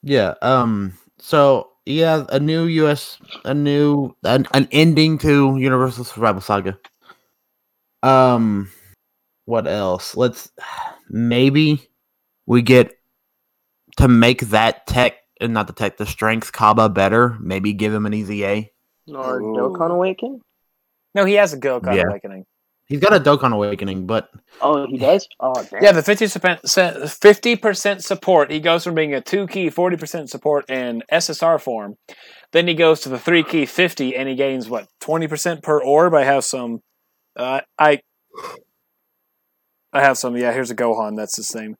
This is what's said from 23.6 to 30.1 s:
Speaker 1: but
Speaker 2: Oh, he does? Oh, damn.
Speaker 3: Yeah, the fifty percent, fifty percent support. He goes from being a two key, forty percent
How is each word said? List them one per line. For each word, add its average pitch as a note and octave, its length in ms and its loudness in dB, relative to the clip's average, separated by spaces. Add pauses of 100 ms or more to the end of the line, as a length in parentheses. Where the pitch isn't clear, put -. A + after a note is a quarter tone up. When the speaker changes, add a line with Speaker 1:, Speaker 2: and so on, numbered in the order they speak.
Speaker 1:
but G#2+ 240 -4 (320)
Speaker 2:
Oh, C#3+ 240 0
he C3+ 140 -8
does? D#3 280 2 (120)
Oh, C3 140 -4 (180)
damn. G2+ 120 -2
Speaker 3:
Yeah, G3+ 100 10
the D#3+ 100 2
fifty G#3 240 2
percent, F3 840 -2
fifty G#3 460 4
percent G3+ 480 -2
support. E3 480 2
He D#3 80 -4
goes E3+ 240 0
from F3 100 -6
being D#3 220 -2
a - 60 -4
two G3+ 260 -4
key, F3+ 240 -4
forty F3 260 -2
percent D#3+ 320 -12